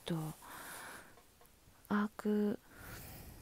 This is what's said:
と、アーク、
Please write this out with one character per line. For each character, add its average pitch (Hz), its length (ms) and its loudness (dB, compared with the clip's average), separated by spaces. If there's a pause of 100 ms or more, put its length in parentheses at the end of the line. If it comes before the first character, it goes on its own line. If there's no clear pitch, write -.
と、 170 120 2 (1700)
ア 208 140 6
ー 214 120 2
ク、 208 420 4 (840)